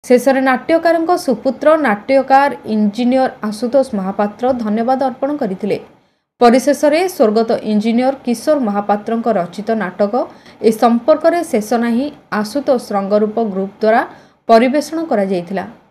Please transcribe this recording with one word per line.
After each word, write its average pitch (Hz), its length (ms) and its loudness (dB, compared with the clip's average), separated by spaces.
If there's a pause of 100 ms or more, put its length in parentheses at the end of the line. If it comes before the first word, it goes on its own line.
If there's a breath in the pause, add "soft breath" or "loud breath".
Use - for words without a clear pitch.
ଶେଷରେ 254 360 2
ନାଟ୍ୟକାରଙ୍କ 330 680 0 (140)
ସୁପୁତ୍ର 262 440 -2 (180)
ନାଟ୍ୟକାର 269 640 2 (240)
ଇଞ୍ଜିନିୟର 247 560 0 (120)
ଆଶୁତୋଷ 240 460 0 (100)
ମହାପାତ୍ର 208 460 -4 (180)
ଧନ୍ୟବାଦ 226 460 -2
ଅର୍ପଣ 262 280 -4
କରିଥିଲେ। 190 420 -4 (640)
ପରିଶେଷରେ 277 680 4
ସ୍ୱର୍ଗତ 226 420 0 (220)
ଇଞ୍ଜିନିୟର 233 420 0 (100)
କିଶୋର 247 340 0
ମହାପାତ୍ରଙ୍କ 208 680 -2 (120)
ରଚିତ 175 360 -6
ନାଟକ 202 400 -2 (480 loud breath)
ଏ 220 80 6 (120)
ସମ୍ପର୍କରେ 311 600 4
ଶେଷ 214 240 -4 (140)
ନାହିଁ 233 240 -2 (260)
ଆଶୁତୋଷ 247 520 -2 (120)
ରଙ୍ଗରୂପ 208 400 0 (160)
ଗ୍ରୁପ 190 180 -4 (100)
ଦ୍ୱାରା 220 220 2 (460 loud breath)
ପରିବେଷଣ 262 500 4 (120)
କରାଯାଇଥିଲା। 190 540 -2 (260)